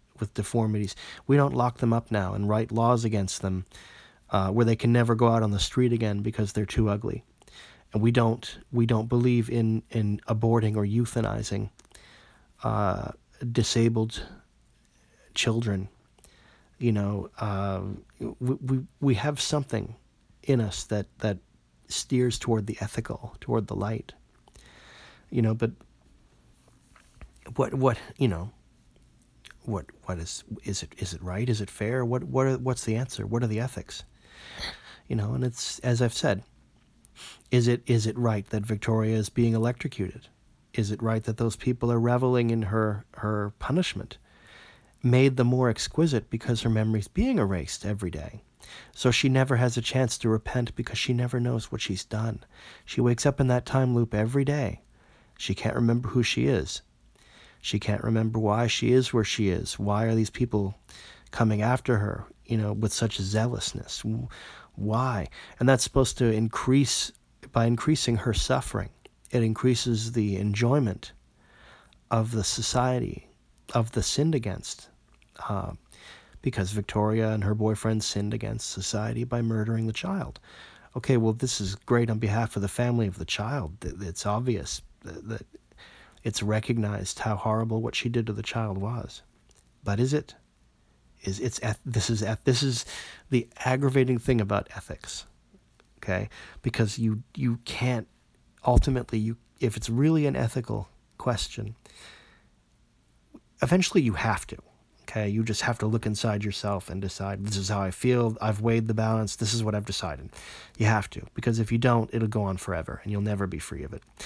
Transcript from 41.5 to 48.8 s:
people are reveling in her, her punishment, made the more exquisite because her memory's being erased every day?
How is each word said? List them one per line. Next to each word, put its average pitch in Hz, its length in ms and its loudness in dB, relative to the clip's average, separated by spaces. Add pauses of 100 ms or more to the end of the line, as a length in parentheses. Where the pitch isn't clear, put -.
people 120 360 0
are 117 80 2
reveling 120 500 4
in 113 140 0
her, 107 420 0 (100)
her 107 440 -2
punishment, - 580 -2 (840)
made 127 320 6
the 123 80 4
more 127 260 4
exquisite 135 600 0
because 117 320 -2
her 117 80 2
memory's 110 380 2
being 240 300 2
erased 95 480 -2
every 101 260 -4
day? 76 300 -10 (520)